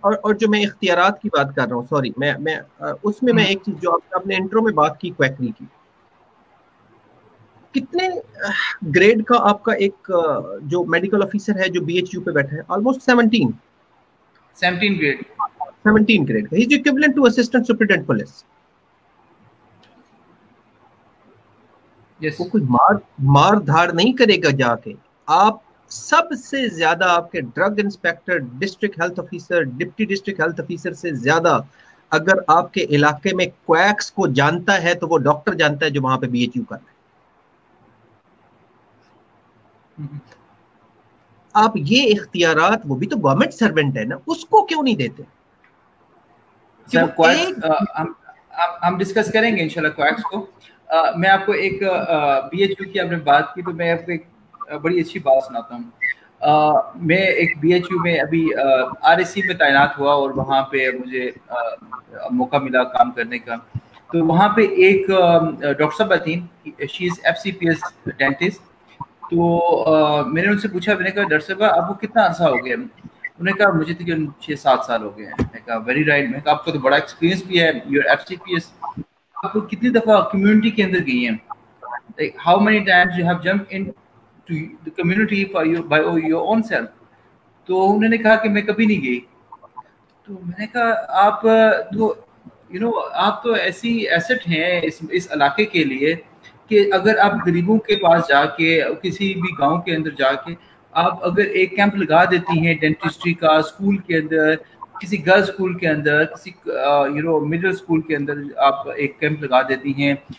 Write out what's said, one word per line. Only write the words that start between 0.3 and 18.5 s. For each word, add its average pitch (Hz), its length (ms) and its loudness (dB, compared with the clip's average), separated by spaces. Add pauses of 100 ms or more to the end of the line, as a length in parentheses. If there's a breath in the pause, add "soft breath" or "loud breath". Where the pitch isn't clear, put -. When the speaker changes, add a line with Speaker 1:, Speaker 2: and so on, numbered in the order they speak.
Speaker 1:
जो 214 100 0
मैं 208 140 2
इख्तियारात 196 640 0
की 208 60 -4
बात 139 260 -2
कर 131 100 0
रहा 120 100 -4
हूँ, 120 120 -6
sorry, 127 320 -2
मैं, 143 180 0
मैं, 156 240 -6 (200)
अ, 147 220 -6
उसमें 226 300 0
मैं 220 100 4
Speaker 2:
हम्म। 190 80 2
Speaker 1:
एक 196 80 -2
चीज 190 160 -8
जो 170 140 -2
आपने, 170 260 -2
आपने 190 200 -4
intro 190 260 -2
में 214 140 0
बात 151 260 0
की 180 80 -8
क्वैकरी 135 380 -4
की, - 200 -12 (2000)
कितने, 339 340 -2
अ, 359 160 -6 (600 loud breath)
grade 196 400 4
का 240 140 2
आपका 208 360 0
एक, 196 380 -4
अ, 143 540 -2
जो 170 200 -2
medical 190 360 0
officer 196 360 -2
है 185 120 0
जो 175 120 -4
बीएचयू 175 400 -4
पे 180 100 -6
बैठा 143 240 -2
है, 165 80 -10
almost 233 360 -2
seventeen। 233 540 2 (1000)
Speaker 2:
सेवनटीन 185 420 0
grade। 139 280 -2 (380)
Speaker 1:
Seventeen 214 640 2
grade 110 220 -2
का, 160 100 -4
he 240 100 2
is 285 60 2
equivalent 285 400 2
to 285 80 0
assistant 240 400 2
superintendent 208 440 0
police। - 400 -6 (3750)